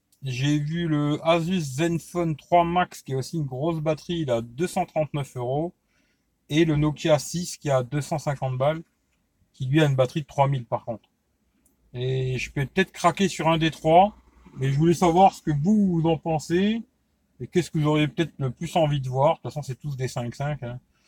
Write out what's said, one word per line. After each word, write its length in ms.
J'ai 360
vu 300
le 340
Asus 380
Zenfone 760
trois 300
Max, 380
qui 100
a 60
aussi 180
une 80
grosse 360
batterie, 400
il 100
a 100
deux 260
cent 200
trente-neuf 500
euros. 380
Et 160
le 120
Nokia 420
six, 400
qui 120
a 120
deux 180
cent 180
cinquante 380
balles, 260
qui 140
lui 160
a 20
une 120
batterie 260
de 40
trois 220
mille 160
par 200
contre. 240
Et 460
je 120
peux 140
peut-être 260
craquer 380
sur 200
un 100
des 120
trois, 460
mais 160
je 60
voulais 160
savoir 400
ce 80
que 80
vous, 500
vous 80
en 80
pensez, 680
et 60
qu'est-ce 240
que 80
vous 80
auriez 220
peut-être 300
le 120
plus 260
envie 240
de 80
voir. 240
De 40
toute 80
façon, 180
c'est 160
tous 180
des 120
cinq 260
cinq, 280
hein. 180